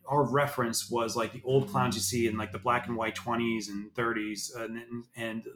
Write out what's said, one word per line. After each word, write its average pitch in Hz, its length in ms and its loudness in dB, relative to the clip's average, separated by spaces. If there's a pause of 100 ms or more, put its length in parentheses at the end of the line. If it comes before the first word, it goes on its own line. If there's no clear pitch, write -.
our 139 180 4
reference 123 680 2
was, 113 240 0
like, 113 180 0
the - 120 -14
old 131 240 4
clowns 127 260 2
you 113 60 0
see 117 260 2
in, 107 120 0
like, 107 120 -4
the 107 80 -8
black 120 300 2
and 117 80 -2
white 110 180 -2
twenties 117 540 0
and 101 260 -8
thirties. 107 600 -2
And, 113 220 -6
and, 120 260 -10 (100)
and 113 300 -4 (120)